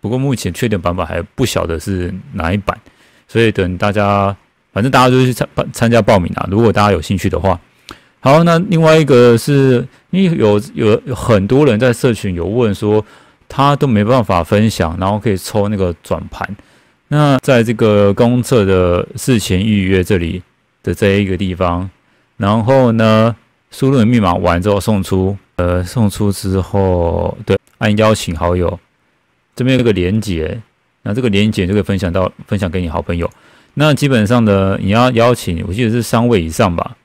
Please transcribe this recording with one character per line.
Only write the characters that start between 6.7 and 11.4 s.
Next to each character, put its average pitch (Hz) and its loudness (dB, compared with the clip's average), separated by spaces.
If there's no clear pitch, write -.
大 104 2
家 104 2
有 82 0
兴 98 -4
趣 92 -2
的 85 -4
话， 90 0
好， 151 4
那 170 4
另 165 2
外 160 6
一 160 4
个 120 6
是， 131 2
因 185 2
为 165 -2
有， 104 2
有， 113 2
有 131 -6
很 104 0